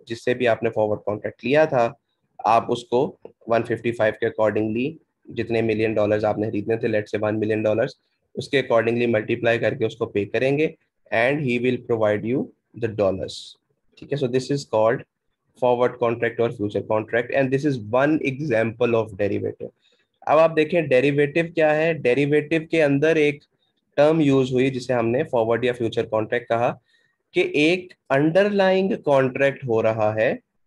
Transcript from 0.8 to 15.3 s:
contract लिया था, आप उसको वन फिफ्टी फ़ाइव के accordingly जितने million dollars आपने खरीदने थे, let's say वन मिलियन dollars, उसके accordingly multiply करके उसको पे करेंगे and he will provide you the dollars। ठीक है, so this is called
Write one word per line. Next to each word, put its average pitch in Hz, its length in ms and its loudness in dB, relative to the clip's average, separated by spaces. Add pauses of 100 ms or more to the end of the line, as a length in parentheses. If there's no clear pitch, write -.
contract 104 440 -8
लिया 147 220 4
था, 120 320 0 (480)
आप 110 240 2
उसको 120 480 -2 (300)
वन 113 140 2
फिफ्टी 113 300 -4
फ़ाइव 107 220 0 (100)
के 113 60 0
accordingly 110 640 -2 (380)
जितने 113 320 -2
million 110 320 0
dollars 107 300 0
आपने 107 240 0
खरीदने 107 280 -4
थे, 117 120 -4
let's 107 260 -4
say 101 80 -2
वन 107 120 0
मिलियन 107 280 -2
dollars, 110 340 0 (400)
उसके 139 260 -2
accordingly 117 460 2
multiply 117 500 0
करके 113 260 -2
उसको 110 220 -4
पे 101 180 -2
करेंगे 139 520 -2 (380)
and 127 260 2
he 120 220 0
will 127 160 0 (120)
provide 107 400 0
you 160 160 -2 (380)
the 107 160 -4
dollars। 95 340 -2 (640)
ठीक - 140 -10
है, 143 60 -4
so 147 60 -2
this 127 200 0
is 143 160 -2 (140)
called 113 280 2 (640)